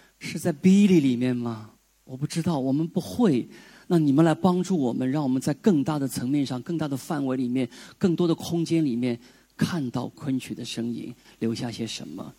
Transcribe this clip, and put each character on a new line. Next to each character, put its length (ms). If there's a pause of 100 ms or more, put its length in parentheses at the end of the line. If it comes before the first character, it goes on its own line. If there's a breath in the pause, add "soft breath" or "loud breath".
(180 soft breath)
是 200
在 140
哔 340
哩 140
里 160
面 180
吗？ 360 (340)
我 120
不 100
知 160
道， 160
我 140
们 140
不 140
会。 480 (380 loud breath)
那 100
你 160
们 120
来 100
帮 280
助 140
我 160
们， 160
让 140
我 60
们 120
在 140
更 300
大 140
的 80
层 220
面 160
上、 160
更 160
大 100
的 100
范 280
围 120
里 120
面、 180 (300 loud breath)
更 180
多 120
的 80
空 300
间 200
里 120
面 220 (380 loud breath)
看 340
到 180
昆 300
曲 140
的 120
身 280
影， 220 (240 loud breath)
留 160
下 160
些 160
什 200
么。 320